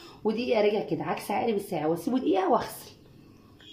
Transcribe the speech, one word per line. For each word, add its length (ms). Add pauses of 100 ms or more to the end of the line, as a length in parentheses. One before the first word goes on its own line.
(240)
ودقيقه 360
راجع 240
كده 200
عكس 260
عقارب 240
الساعه، 340
واسيبه 300
دقيقه 320
واغسل 400 (840)